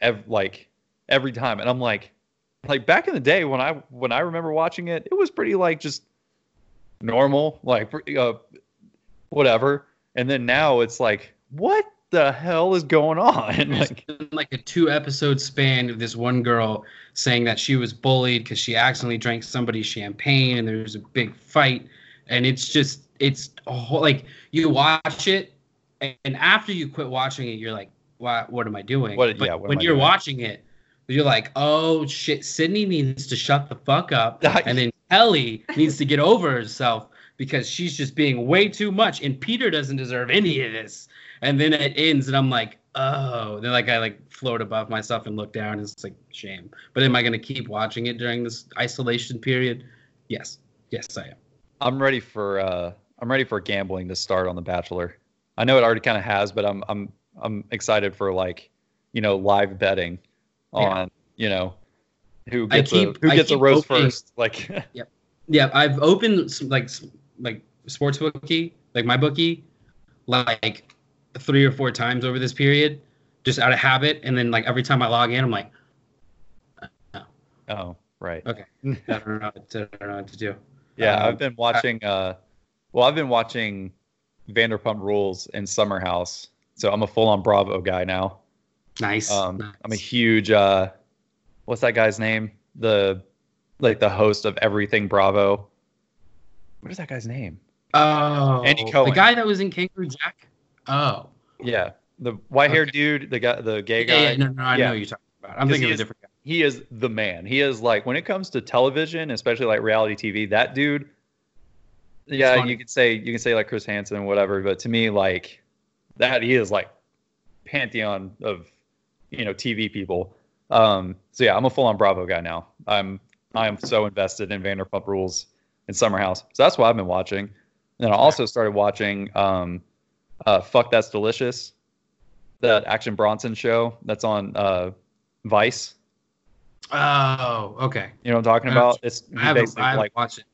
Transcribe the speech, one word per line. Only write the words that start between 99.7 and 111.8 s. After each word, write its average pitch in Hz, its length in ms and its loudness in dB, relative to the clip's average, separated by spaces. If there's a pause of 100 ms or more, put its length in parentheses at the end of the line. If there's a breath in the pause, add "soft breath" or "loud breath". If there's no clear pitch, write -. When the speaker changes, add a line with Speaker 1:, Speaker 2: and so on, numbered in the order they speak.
Speaker 2:
Kangaroo 185 380 -6
Jack? 151 400 -10 (380)
Oh. 135 420 -2 (340)
Speaker 1:
Yeah. 107 280 -2 (280)
The 120 140 -6 (160)
white-haired 147 400 4
Speaker 2:
Okay. 143 100 -10
Speaker 1:
dude, 147 320 -2
the 123 80 -4
guy, 120 220 0
the 110 220 -4
gay 117 220 0
Speaker 2:
Yeah, 117 100 2
Speaker 1:
guy. 147 180 4
Speaker 2:
yeah, 131 40 -4
no, 135 120 0
no, 131 140 -8
I 127 140 0
Speaker 1:
Yeah. 123 100 2
Speaker 2:
know 113 60 0
who 110 60 -4
you're 101 80 -8
talking 110 180 -14 (180)
about. 101 160 -18
I'm 135 100 0
Speaker 1:
'Cause 147 80 2
Speaker 2:
thinking 131 60 0
Speaker 1:
he - 40 0
Speaker 2:
of 123 40 0
a 123 40 0
Speaker 1:
is, 110 40 -6
Speaker 2:
different 110 240 -10
guy. - 60 -20 (140)
Speaker 1:
he 160 200 -2
is 135 280 0
the 117 180 -4
man. 101 380 -6
He 131 140 0
is, 135 220 0
like, 113 240 0
when 123 100 -2
it 175 80 -6
comes 196 260 -6
to 127 100 -4
television, 151 720 0
especially, 117 360 -2
like, 110 160 2
reality 110 320 2
T 107 160 -6
V, 107 160 -4
that 113 280 0
dude, 143 340 -2 (1200)